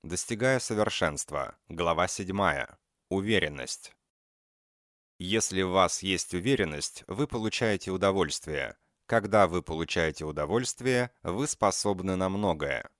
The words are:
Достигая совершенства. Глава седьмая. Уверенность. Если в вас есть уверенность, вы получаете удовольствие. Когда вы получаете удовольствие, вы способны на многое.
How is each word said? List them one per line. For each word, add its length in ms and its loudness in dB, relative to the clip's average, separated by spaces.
Достигая 560 0
совершенства. 960 -2
Глава 360 2
седьмая. 720 -2
Уверенность. 880 -2
Если 440 0
в 80 2
вас 320 4
есть 320 -2
уверенность, 720 -2
вы 200 -4
получаете 680 -2
удовольствие. 840 0
Когда 400 4
вы 160 0
получаете 640 -2
удовольствие, 840 0
вы 240 -2
способны 680 0
на 120 0
многое. 720 -2